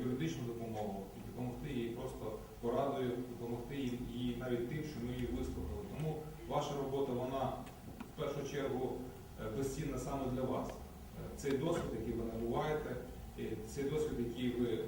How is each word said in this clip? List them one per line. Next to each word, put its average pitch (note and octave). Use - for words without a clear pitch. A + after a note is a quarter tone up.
юридичну B2+
допомогу, A2
допомогти B2
їй A#2
просто B2
порадою, B2+
допомогти A#2+
їй, B2
їй A#2+
навіть A#2+
тим, D3+
що D3+
ми B2
її B2+
вислухали. -
Тому D#3
ваша C#3+
робота, C3
вона C3
в D3+
першу C#3+
чергу, B2+
е, A2
безцінна C3+
саме C#3
для B2
вас. -
Е, -
цей C3+
досвід, E3+
який A#2
ви A2+
набуваєте, C#3
і A#2
цей C#3
досвід, C#3+
який A#2+
ви A#2+